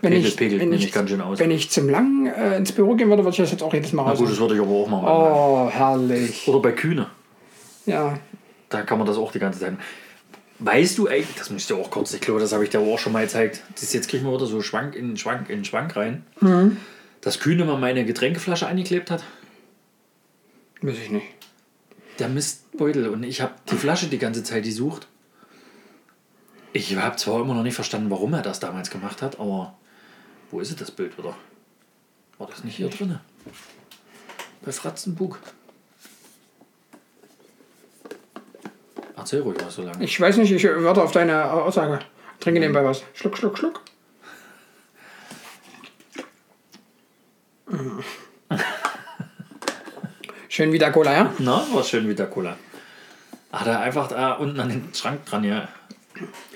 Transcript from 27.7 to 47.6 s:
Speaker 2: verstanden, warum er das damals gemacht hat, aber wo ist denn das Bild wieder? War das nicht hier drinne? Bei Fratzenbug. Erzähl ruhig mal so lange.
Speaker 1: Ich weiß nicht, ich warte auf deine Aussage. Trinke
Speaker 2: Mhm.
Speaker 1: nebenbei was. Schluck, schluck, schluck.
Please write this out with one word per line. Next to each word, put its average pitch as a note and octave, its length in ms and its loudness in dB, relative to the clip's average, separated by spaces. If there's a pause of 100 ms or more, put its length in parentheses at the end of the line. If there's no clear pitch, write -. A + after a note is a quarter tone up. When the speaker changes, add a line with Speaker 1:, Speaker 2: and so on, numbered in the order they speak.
Speaker 2:
verstanden, G#2+ 360 -4
warum G2 220 0
er E3 100 0
das G2+ 180 -6
damals - 280 -8
gemacht G2 320 -10
hat, C3+ 200 -8
aber F#2+ 340 -4 (800)
wo E2+ 80 -8
ist G#2+ 100 -8
denn D#3 80 -12
das - 140 -14
Bild - 260 -10
wieder? E2+ 160 -10 (1040)
War - 80 -14
das - 160 -18
nicht - 140 -10
hier F#3 120 -4
drinne? F#3 300 -6 (1500)
Bei C#3 60 -8
Fratzenbug. D#3+ 680 -6 (3750)
Erzähl C#3+ 280 -4
ruhig G#2 180 -4
mal - 100 -8
so - 120 -12
lange. F2+ 200 -8
Speaker 1:
Ich - 160 -4
weiß F#3+ 200 6
nicht, G#3 120 6
ich F#3 140 4
warte E3+ 380 6
auf E3 100 2
deine D#3 400 4
Aussage. D#3+ 460 0 (420)
Trinke E3+ 180 2
Speaker 2:
Mhm. D#3 100 4
Speaker 1:
nebenbei D3 160 4
was. C3 180 2 (100)
Schluck, - 240 -4
schluck, G#3 220 -2
schluck. D#4+ 240 -4 (3750)